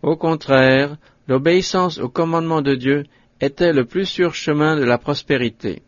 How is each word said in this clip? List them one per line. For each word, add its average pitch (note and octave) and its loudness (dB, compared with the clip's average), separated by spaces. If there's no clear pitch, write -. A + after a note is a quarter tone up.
Au D#3+ 0
contraire, C#3+ 2
l'obéissance E3+ 0
au E3 -6
commandement E3 -2
de C#3 0
Dieu C#3 -2
était E3 0
le C3 2
plus F#3 -4
sûr F3 -2
chemin D3+ 0
de C#3+ 0
la A#2+ 2
prospérité. B2 -4